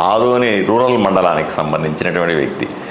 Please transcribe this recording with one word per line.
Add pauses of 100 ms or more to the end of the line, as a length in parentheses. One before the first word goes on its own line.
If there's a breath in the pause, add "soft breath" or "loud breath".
ఆదోని
రూరల్
మండలానికి
సంబంధించినటువంటి
వ్యక్తి. (220 loud breath)